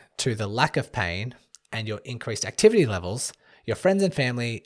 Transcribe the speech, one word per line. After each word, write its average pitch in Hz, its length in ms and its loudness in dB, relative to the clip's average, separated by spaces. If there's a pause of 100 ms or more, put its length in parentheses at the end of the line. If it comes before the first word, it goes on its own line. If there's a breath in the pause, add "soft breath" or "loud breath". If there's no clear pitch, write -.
(160)
to 127 180 0
the 107 140 -4
lack 120 300 0
of - 160 -4
pain 101 420 -4 (380)
and 110 160 -6
your 107 160 -6
increased 117 400 -6
activity 214 400 6
levels, 98 480 -4 (320 loud breath)
your 110 100 -2
friends 196 280 2
and 185 100 2
family 120 520 -2